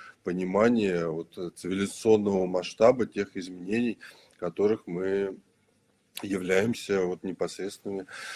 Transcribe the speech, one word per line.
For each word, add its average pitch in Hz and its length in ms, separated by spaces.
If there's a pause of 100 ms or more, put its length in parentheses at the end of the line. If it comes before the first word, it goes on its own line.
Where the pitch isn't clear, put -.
(240)
понимание 92 840
вот, 80 280
э, 90 180
цивилизационного 98 920
масштаба 107 600
тех 101 300
изменений, 95 600 (400)
которых 101 480
мы 95 480 (880)
являемся 98 800
вот 90 180
непосредственными 95 840 (280)